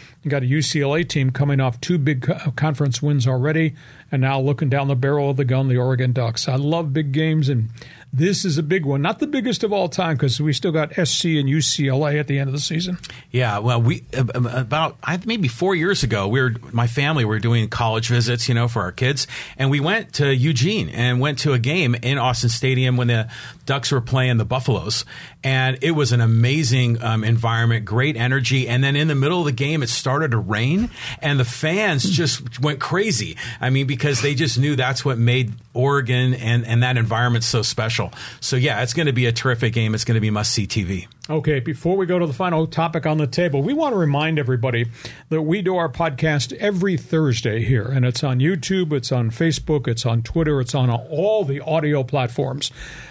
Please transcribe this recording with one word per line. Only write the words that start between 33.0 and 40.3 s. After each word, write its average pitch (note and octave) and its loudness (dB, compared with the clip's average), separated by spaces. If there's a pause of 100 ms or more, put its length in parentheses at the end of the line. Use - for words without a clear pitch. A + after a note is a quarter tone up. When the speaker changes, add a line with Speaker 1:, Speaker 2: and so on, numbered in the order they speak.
Speaker 2:
I B2+ 0
mean, C3+ 2
because C3+ 0
they C#3+ 0
just B2+ 0
knew C#3+ 2
that's B2+ -2
what C3 0
made A#2+ 2 (180)
Oregon B2+ 2
and, A#2+ 0
and A#2 4
that B2+ 2
environment A#2 2
so A2+ 0
special. A2 -2 (260)
So, - -4
yeah, B2+ 0
it's A#2+ -2
gonna D3 0
be B2 4
a A#2 2
terrific A#2 0
game. A2 2
It's A2 -2
gonna A2+ 2
be G#2+ 2